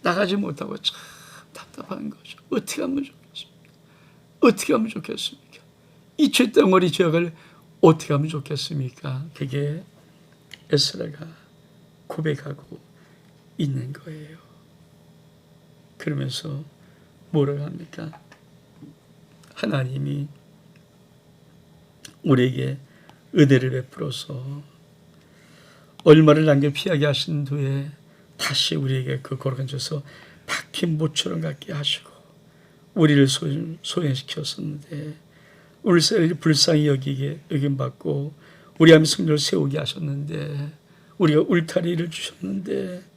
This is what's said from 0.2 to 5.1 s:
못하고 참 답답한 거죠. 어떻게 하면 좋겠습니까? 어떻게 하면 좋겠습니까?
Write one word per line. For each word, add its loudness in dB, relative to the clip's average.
못하고 -6
참 -8
답답한 -14
거죠. -18
어떻게 -6
하면 -4
좋겠습니까? -20
어떻게 4
하면 0
좋겠습니까? -12